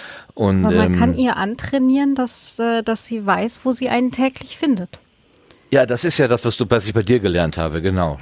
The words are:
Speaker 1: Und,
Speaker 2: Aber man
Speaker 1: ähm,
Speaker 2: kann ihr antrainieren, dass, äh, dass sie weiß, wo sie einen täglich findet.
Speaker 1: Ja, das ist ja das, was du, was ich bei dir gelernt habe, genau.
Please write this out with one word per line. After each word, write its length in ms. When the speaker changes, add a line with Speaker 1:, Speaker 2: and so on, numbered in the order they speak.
Speaker 1:
Und, 320
Speaker 2:
Aber 100
man 180
Speaker 1:
ähm, 40
Speaker 2:
kann 160
ihr 220
antrainieren, 800
dass, 420
äh, 240
dass 240
sie 180
weiß, 400
wo 80
sie 160
einen 220
täglich 480
findet. 400
Speaker 1:
Ja, 160
das 180
ist 140
ja 100
das, 160
was 140
du, 100
was 180
ich 80
bei 80
dir 180
gelernt 380
habe, 240
genau. 400